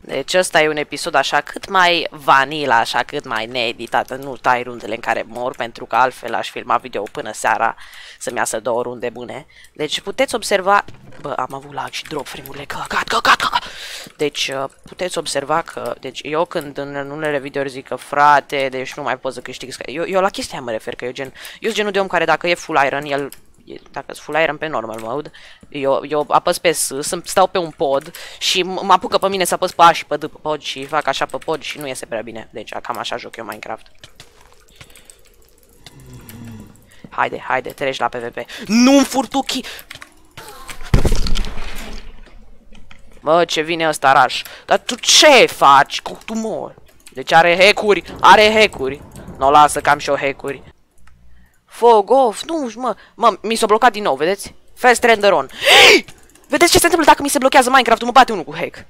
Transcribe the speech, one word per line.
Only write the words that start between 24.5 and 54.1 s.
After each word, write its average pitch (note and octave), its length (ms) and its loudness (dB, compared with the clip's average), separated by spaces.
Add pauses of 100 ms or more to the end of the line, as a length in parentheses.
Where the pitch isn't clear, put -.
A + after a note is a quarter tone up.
pe D#3 100 -8
normal A2+ 320 -8
mode, C3+ 320 -10 (380)
eu, C3+ 400 -2
eu D3 200 -2
apăs F3 280 2
pe E3+ 140 0
S, - 200 -4 (100)
sunt, E3+ 260 -8
stau F#3+ 200 2
pe - 100 -4
un E3 140 -4
pod C#3+ 400 -4 (280)
și F#3 240 -2
m-, F#3 200 -4
mă G3 100 4
apucă G3+ 240 0
pe G3 100 0
mine F#3+ 160 0
să E3 100 0
apăs F3+ 180 -2
pe - 100 2
A E3+ 100 10
și - 140 -4
pe D3 120 -6
D - 20 -6
pe D3 220 -10
pod D3+ 200 -4
și C3+ 240 -12
fac D3 220 -4
așa C3+ 180 -2
pe - 120 -12
pod D#3 240 -6
și - 180 -12
nu D3 80 -10
iese C3 180 -10
prea A2+ 160 -8
bine. A2+ 300 -14
Deci G#2+ 220 -14
cam G#2+ 240 -10
așa A#2 200 -8
joc A2 180 -14
eu A2+ 100 -12
Minecraft. G#2+ 400 -12 (3250)
Haide, B2 300 -4
haide, B2+ 300 -4
treci C3+ 300 -6
la A#2 80 -2
P - 80 -6
V A#2+ 160 -8
P. - 180 -14 (180)
Nu-mi B3 380 4
furtuchi! C4 560 -4 (3500)
Mă, E3 260 2
ce E3 160 -4
vine E3 260 -2
ăsta, C#3 360 4
Rush? - 180 0 (240)
Dar G3+ 140 2
tu - 160 -8
ce B3+ 500 6
faci C#3 560 4
cu, - 240 -12
tu A3 80 -12
mori? G3 420 -8 (380)
Deci C3 180 -6
are E3+ 320 6
hack-uri, G3+ 400 4 (180)
are G#3+ 320 8
hack-uri. D3 480 0 (360)
N-o C3+ 120 2
lasă D3 320 6
că D3 80 0
am D3 80 4
și C#3+ 120 -8
eu C#3 80 2
hack-uri. C#3 560 -8 (920)
Fog A3 440 4
off, B3 340 2
nu, D4+ 320 -6
mă, B3+ 200 -4 (200)
mă, G#3+ 260 2
mi A3 140 -2
s-a A3 100 0
blocat G#3+ 260 4
din G#3 120 -8
nou, D#3 120 0